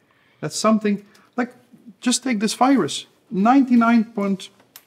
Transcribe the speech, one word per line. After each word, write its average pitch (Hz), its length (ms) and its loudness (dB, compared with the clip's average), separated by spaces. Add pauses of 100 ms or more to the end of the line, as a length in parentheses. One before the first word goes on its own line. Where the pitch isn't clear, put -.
(400)
that 151 120 -8
something, 208 520 0 (320)
like, 247 180 -6 (460)
just - 220 -2
take 240 180 -4
this 214 140 -2
virus. 240 520 0 (240)
Ninety-nine 233 760 2 (100)
point 196 340 -6 (380)